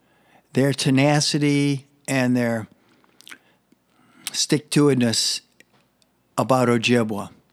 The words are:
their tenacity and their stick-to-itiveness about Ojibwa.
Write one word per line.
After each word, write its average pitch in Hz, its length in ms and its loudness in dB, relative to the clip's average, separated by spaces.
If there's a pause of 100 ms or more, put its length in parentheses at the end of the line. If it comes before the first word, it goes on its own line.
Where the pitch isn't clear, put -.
(520)
their 135 220 2
tenacity 143 1120 0 (220)
and 127 260 0
their 117 320 -2 (1700)
stick-to-itiveness 131 1080 0 (960)
about 123 300 2
Ojibwa. 113 600 0 (240)